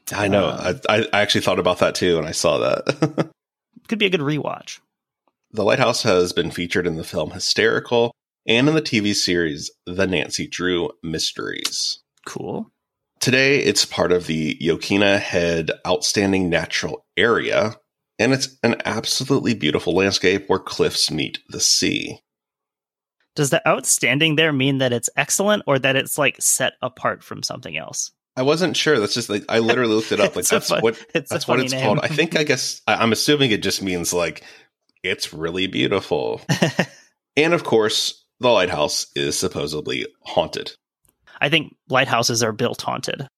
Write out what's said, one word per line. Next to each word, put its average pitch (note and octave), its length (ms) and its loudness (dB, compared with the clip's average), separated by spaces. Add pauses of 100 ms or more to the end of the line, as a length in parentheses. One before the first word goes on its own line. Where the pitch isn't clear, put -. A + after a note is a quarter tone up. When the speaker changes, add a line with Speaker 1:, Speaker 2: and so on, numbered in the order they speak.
(140)
Speaker 1:
I G#2 140 0
know. F#2+ 200 2
Speaker 2:
Um, D2 400 -4
Speaker 1:
I, G#2+ 240 2
I G2+ 80 4
actually G#2 220 2
thought F#2+ 160 0
about F2+ 220 2
that E2+ 140 2
too F2+ 220 2
when D#2 100 -2
I E2 60 -6
saw D2+ 260 2
that. - 800 0
<laughs> - 520 -20
Speaker 2:
Could A3 120 -2
be G#3 60 4
a F#3 40 -2
good F3+ 100 0
rewatch. - 600 -4 (720)
Speaker 1:
The G#2+ 120 -2
lighthouse A#2 380 2
has F2+ 300 4
been D#2+ 180 -2
featured F2 380 -2
in E2 80 -2
the E2 80 -10
film D#2 260 -6
Hysterical A#2 800 0 (360)
and B2 220 4
in D#3 60 4
the D#3+ 60 2
T C3 180 0
V G#2 160 2
series E2 560 -2 (160)
The F#2 220 -2
Nancy E2 400 -2
Drew F2 420 -2 (140)
Mysteries. G1+ 960 -6 (260)
Speaker 2:
Cool. - 460 -10 (480)
Speaker 1:
Today, C3+ 380 2
it's G2+ 260 2
part F2 280 0
of F2+ 140 2
the D#2 340 -2
Yaquina G2 600 2
Head E2+ 500 0 (160)
Outstanding F#2+ 640 0
Natural E2 540 -2 (120)
Area, G2 600 2 (420)
and A#2+ 140 2
it's C3 300 -2
an A#2 220 2
absolutely A#2+ 680 0
beautiful - 400 0
landscape F#2+ 540 2
where F#2+ 100 2
cliffs - 520 -2
meet D2+ 280 -4 (100)
the - 120 -10
sea. - 600 0 (1160)
Speaker 2:
Does C#3+ 140 2
the E3 180 0
outstanding D3 680 2
there D#3+ 160 4
mean C3+ 260 2
that B2+ 140 2
it's A#2 240 -2
excellent G3+ 500 0
or C#3 120 2
that C3 180 2
it's, - 220 -2
like, C#3 220 0
set - 420 0
apart A#2+ 400 -4
from G#2+ 200 -12
something F2+ 340 -10
else? - 340 -8 (260)
Speaker 1:
I C3 60 -2
wasn't D#3+ 340 2
sure. D3+ 240 2
That's G2+ 140 0
just, A#2 160 -4
like, G2+ 180 -2
I A2+ 120 2
literally A#2 340 2
looked A2 180 0
it G2+ 80 2
up. G2 160 2
Speaker 2:
<laughs> - 0 -
Speaker 1:
Like, F2+ 60 0
Speaker 2:
It's - 100 0
a - 40 6
Speaker 1:
that's - 120 -4
Speaker 2:
fun-, - 140 0
Speaker 1:
what, A2+ 160 0 (160)
Speaker 2:
it's - 160 -4
a - 40 -4
Speaker 1:
that's - 140 -6
what B2 80 2
Speaker 2:
funny C3 80 2
Speaker 1:
it's B2+ 80 -4
Speaker 2:
name. C3 120 -4
Speaker 1:
called. G#2 180 2
I - 60 -2
think, D#3 300 0
I D#3 60 0
guess, C3 420 -2
I, A2 100 4
I'm A2+ 160 2
assuming C#3 380 2
it G2 120 0
just G2 200 -2
means, F2 300 -2
like, E2+ 300 -2 (600)
it's - 300 -4
really E2+ 340 -4
beautiful. E2 800 -2
Speaker 2:
<laughs> - 40 -2 (880)
Speaker 1:
And D#3+ 140 4
of E3+ 120 0
course, - 600 0 (160)
the B2 100 2
lighthouse F2 640 2
is C#2+ 240 -2
supposedly D2 680 -4 (160)
haunted. - 500 -4 (640)
Speaker 2:
I C#3+ 120 -2
think D#3 260 -2 (140)
lighthouses B2 520 2
are A2 100 0
built A2+ 280 -4
haunted. - 580 -8